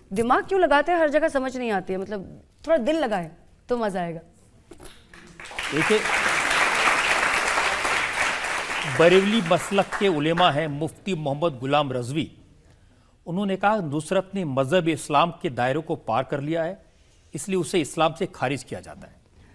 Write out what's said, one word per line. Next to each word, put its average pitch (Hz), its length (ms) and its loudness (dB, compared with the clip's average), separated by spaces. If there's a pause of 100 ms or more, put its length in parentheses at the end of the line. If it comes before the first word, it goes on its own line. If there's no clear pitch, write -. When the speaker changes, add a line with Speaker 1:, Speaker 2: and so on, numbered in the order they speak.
(120)
Speaker 1:
दिमाग 233 320 2
क्यों 381 160 0
लगाते 294 320 4
हैं, 359 60 4
हर 311 120 4
जगह 302 180 2
समझ 262 280 -2
नहीं 247 140 -2
आती 190 220 -2
है। 190 60 -4
मतलब, 190 420 -10 (260)
थोड़ा 320 100 4
दिल 285 200 2
लगाए, 208 340 -2 (380)
तो 247 80 0
मज़ा 208 240 -2
आएगा। 170 200 -6 (1500)
Speaker 2:
देखिए, 165 240 2 (3000)
बरेलवी 190 500 6
मसलक 185 380 0 (140)
के 202 80 2
उलेमा 165 420 2
हैं 151 180 0
मुफ्ती 151 460 -6
मोहम्मद 147 440 -2
गुलाम 139 340 0
रजवी। 123 400 -6 (960)
उन्होंने 190 300 -2
कहा, 208 200 2
"नुसरत 180 580 -2
ने 196 100 -2
मजहब 139 440 2
इस्लाम 156 420 2
के - 200 -6
दायरे 127 300 0
को 160 160 -4
पार 117 260 -2
कर 143 180 -4
लिया 160 220 -2
है, 180 200 -6 (520)
इसलिए 190 240 -4
उसे 175 220 0
इस्लाम 160 340 0
से 180 120 -4
खारिज 135 380 -4
किया 95 160 -12
जाता 76 260 -18
है।" - 80 -20 (400)